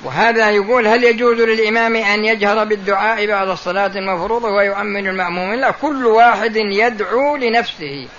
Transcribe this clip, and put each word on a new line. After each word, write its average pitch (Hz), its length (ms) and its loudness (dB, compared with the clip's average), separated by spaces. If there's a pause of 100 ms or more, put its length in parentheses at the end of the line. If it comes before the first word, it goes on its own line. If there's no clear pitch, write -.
وهذا 214 460 2
يقول: 208 380 2
هل 240 160 2
يجوز 233 360 2
للإمام 226 560 2
أن 214 300 0
يجهر 214 380 2
بالدعاء 208 640 0
بعد 196 240 0
الصلاة 190 460 -2
المفروضة 196 520 -4
ويؤمن 202 600 -2
المأمومين؟ 185 520 -4
لا، 262 120 0
كل 269 340 -4
واحد 220 500 4
يدعو 220 800 0
لنفسه. 220 720 -4 (120)